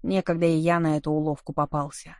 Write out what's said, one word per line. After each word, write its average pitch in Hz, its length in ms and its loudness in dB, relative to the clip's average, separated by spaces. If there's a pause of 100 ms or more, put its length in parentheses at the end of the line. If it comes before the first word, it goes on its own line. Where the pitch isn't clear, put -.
Некогда 175 440 0
и 165 100 4
я 170 220 2
на 156 180 2
эту 151 140 -2
уловку 151 420 -2
попался. 147 680 -4